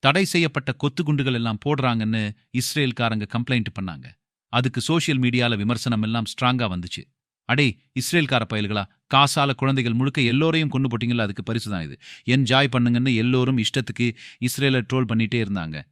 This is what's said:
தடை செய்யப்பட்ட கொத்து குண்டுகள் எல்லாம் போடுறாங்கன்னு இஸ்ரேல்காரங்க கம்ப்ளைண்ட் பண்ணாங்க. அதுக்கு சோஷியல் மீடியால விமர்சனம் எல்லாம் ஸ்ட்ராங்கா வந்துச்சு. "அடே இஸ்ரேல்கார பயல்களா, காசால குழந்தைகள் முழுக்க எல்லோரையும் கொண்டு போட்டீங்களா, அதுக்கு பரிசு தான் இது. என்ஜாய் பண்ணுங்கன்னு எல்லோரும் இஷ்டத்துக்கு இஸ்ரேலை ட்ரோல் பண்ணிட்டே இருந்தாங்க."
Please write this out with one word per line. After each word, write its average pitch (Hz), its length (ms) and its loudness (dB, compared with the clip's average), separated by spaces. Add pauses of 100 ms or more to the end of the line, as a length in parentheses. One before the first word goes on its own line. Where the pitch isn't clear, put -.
தடை 151 280 4
செய்யப்பட்ட 147 400 0 (100)
கொத்து 147 220 -2
குண்டுகள் 139 340 0
எல்லாம் 117 260 -2
போடுறாங்கன்னு 117 580 0 (380)
இஸ்ரேல்காரங்க 117 760 -2
கம்ப்ளைண்ட் 120 420 -2
பண்ணாங்க. 80 320 -10 (460)
அதுக்கு 123 280 0
சோஷியல் 151 420 0
மீடியால 120 340 2
விமர்சனம் 110 500 -2
எல்லாம் 113 240 -2
ஸ்ட்ராங்கா 123 400 0
வந்துச்சு. 90 300 -8 (480)
"அடே 131 160 4 (340)
இஸ்ரேல்கார 131 520 0
பயல்களா, 107 320 -2 (300)
காசால 139 360 4 (100)
குழந்தைகள் 131 400 0
முழுக்க 135 200 0 (120)
எல்லோரையும் 156 420 2
கொண்டு 135 160 0
போட்டீங்களா, 117 380 -2
அதுக்கு 98 160 -8
பரிசு 110 300 -4
தான் 85 140 -4
இது. 67 80 -12 (320)
என்ஜாய் 131 460 4
பண்ணுங்கன்னு 120 400 2 (100)
எல்லோரும் 127 400 2
இஷ்டத்துக்கு 120 440 -2 (400)
இஸ்ரேலை 131 420 0
ட்ரோல் 131 220 0
பண்ணிட்டே 113 320 2
இருந்தாங்க." 82 360 -4 (120)